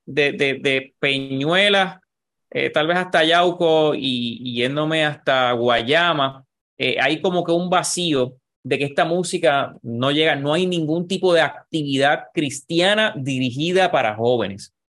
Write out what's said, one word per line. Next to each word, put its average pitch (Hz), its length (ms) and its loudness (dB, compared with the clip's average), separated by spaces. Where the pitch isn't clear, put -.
de, 143 260 0
de, 139 240 0
de 135 440 -2
Peñuelas, 156 1000 0
eh, 135 200 -2
tal 156 180 0
vez 175 100 0
hasta 180 280 2
Yauco 165 680 4
y, 120 480 -4
y 123 140 -8
yéndome 151 500 0
hasta 135 460 0
Guayama, 135 920 0
eh, 131 240 0
hay 151 200 0
como 175 220 0
que 170 80 -2
un 175 180 0
vacío 160 680 0
de 135 140 -2
que 139 80 -2
esta 143 180 -2
música 165 760 0
no 123 300 -2
llega, 151 240 2
no 143 180 -2
hay 180 120 0
ningún 170 420 -2
tipo 180 260 0
de 165 80 4
actividad 143 920 -2
cristiana 175 840 -2
dirigida 139 760 0
para 117 240 0
jóvenes. 110 580 -2